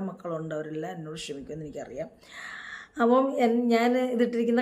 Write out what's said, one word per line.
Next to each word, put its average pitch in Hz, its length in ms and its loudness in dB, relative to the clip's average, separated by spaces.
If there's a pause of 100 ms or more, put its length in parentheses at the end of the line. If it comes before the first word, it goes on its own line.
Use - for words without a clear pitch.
മക്കളുണ്ട്, 160 480 -6
അവരെല്ലാം 156 400 -6
എന്നോട് 160 260 -10
ക്ഷമിക്കുമെന്ന് 147 420 -10
എനിക്കറിയാം. 139 440 -10 (960)
അപ്പം 254 220 6 (200)
എൻ-, 233 280 4
ഞാൻ 240 180 4 (240)
ഇതിട്ടിരിക്കുന്ന 233 460 2